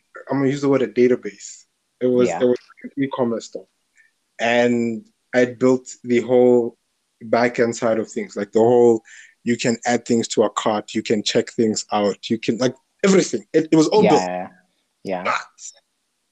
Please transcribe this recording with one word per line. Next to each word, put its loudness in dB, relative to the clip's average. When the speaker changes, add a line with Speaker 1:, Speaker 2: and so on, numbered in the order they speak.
Speaker 1:
I'm -2
gonna 0
use -4
the -2
word 2
a -2
database. -2
It 0
was, 2
Speaker 2:
Yeah. -4
Speaker 1:
it 2
was 2
e-commerce -4
stuff. -16
And 0
I 2
built 0
the 0
whole 2
back-end 0
side -2
of -6
things, -10
like, -8
the 2
whole, 6
you -2
can -2
add -2
things 0
to 0
a 0
cart, -4
you -4
can -2
check -2
things -2
out, -2
you -2
can, -4
like, -2
everything. 0
It, 2
it 2
was 4
all 2
built. 4
Speaker 2:
Yeah. -6
Yeah. -6
Speaker 1:
But -4